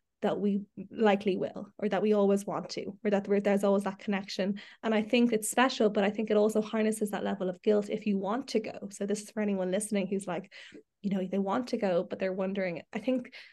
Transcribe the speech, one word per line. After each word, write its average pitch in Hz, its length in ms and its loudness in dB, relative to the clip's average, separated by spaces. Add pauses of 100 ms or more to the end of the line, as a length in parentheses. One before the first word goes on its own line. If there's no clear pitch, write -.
(220)
that 185 160 2
we 202 220 2 (300)
likely 202 480 2
will, - 400 -6
or 208 100 -2
that 196 140 0
we 214 100 4
always 202 320 4
want 175 240 -4
to, - 240 -8 (100)
or 214 80 0
that 202 160 2
we're, 202 140 2
there's 202 240 2
always 101 200 4
that 196 160 -6
connection. 202 600 -4 (220)
And 220 120 0
I 208 60 4
think 240 320 4
it's 220 180 -2
special, 247 380 4
but 208 160 2
I 208 60 2
think 214 200 -4
it 214 60 4
also 214 240 4
harnesses 214 520 0
that 196 120 -4
level 196 240 -2
of 180 140 -8
guilt 208 260 2
if 208 180 -4
you 196 120 2
want 214 300 -2
to 220 120 0
go. - 300 -8
So 202 160 -6
this 202 160 -2
is - 80 -18
for 214 100 -4
anyone 190 300 0
listening 202 380 0
who's 196 180 -4
like, 180 260 -6 (480)
you 202 100 -4
know, 185 160 0
they 190 120 -2
want 196 300 -2
to 240 100 -2
go, 185 320 0
but 180 80 -6
they're 190 160 -2
wondering. 190 480 -4 (100)
I 226 60 -8
think, 254 340 -4 (200)